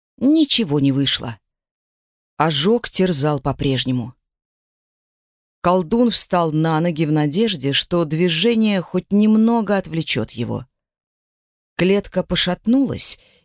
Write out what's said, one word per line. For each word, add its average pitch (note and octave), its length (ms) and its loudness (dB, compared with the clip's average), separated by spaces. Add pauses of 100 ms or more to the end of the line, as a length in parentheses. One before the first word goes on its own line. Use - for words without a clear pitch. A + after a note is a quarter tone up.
(160)
Ничего A#3 640 2
не C#3 100 2
вышло. B2+ 480 -2 (1000)
Ожог D#3+ 500 0
терзал D3+ 500 0
по-прежнему. B2+ 760 -4 (1400)
Колдун F#3 500 2
встал E3+ 400 0
на D#3 300 0
ноги E3 260 -2
в D3+ 60 0
надежде, D3+ 600 -2
что E3+ 320 0
движение F3+ 760 0
хоть F#3 320 -6
немного A3 640 2
отвлечет D#3 560 -4
его. A2 340 -6 (1120)
Клетка F#3 480 0
пошатнулась F3+ 960 0 (240)